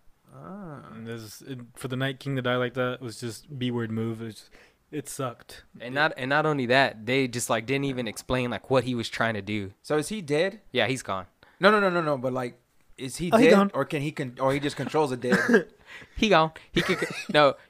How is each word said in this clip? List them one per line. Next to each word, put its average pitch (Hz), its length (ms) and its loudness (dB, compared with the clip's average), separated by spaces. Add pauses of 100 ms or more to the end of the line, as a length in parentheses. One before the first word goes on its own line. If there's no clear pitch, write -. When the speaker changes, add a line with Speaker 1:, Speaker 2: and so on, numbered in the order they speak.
(360)
Speaker 1:
Ah. 165 460 -16 (120)
Speaker 2:
And 113 140 -14
this, 113 340 -12
it, 135 180 -12 (160)
for - 120 -10
the 127 100 -6
Night 135 220 -4
King 139 180 -6
to 127 40 -2
die 123 140 0
like 123 180 -2
that 127 280 -4
was 120 180 -12
just 120 400 -10
B-word 120 320 -2
move. 113 300 -4
It 117 40 -10
was 107 100 -12
just, - 140 -20 (420)
it 151 180 -8
sucked. - 540 -10 (180)
Speaker 3:
And 120 140 -10
not, 156 220 2
and 131 120 -4
not 151 160 2
only 147 220 0
that, 113 380 4
they 131 220 2
just, 117 220 -4
like, 113 160 0
didn't 139 200 0
even 127 220 -4
explain, 123 420 -2
like, 110 200 -8
what 127 140 4
he 127 120 -2
was 113 140 -4
trying 113 260 0
to 101 60 -4
do. 101 400 -4
Speaker 1:
So 147 160 -2
is 151 120 -2
he 214 120 -6
dead? 175 400 -2 (100)
Speaker 3:
Yeah, 117 160 2
he's 131 160 -2
gone. 95 220 -6 (340)
Speaker 1:
No, 185 120 6
no, 214 80 4
no, 196 100 4
no, 175 120 2
no. 151 160 0
But, 127 160 -2
like, 127 260 -6 (380)
is 131 200 -10
he 175 160 -4
Speaker 2:
Oh, 226 40 6
he 226 80 6
Speaker 1:
dead, - 100 8
Speaker 2:
gone. 196 180 4
Speaker 1:
or 135 120 -2
can 147 160 -4
he 147 100 -4
con-, 127 280 -8
or 135 140 2
he 143 60 -2
just 139 160 -4
controls 143 360 0
the 127 60 -2
dead? 185 560 4
Speaker 2:
<laughs> - 40 -20 (380)
Speaker 3:
He 226 140 2
gone. 160 240 6 (180)
He 180 100 2
could. 175 160 0 (200)
<laughs> - 160 -6
No, 147 200 8 (160)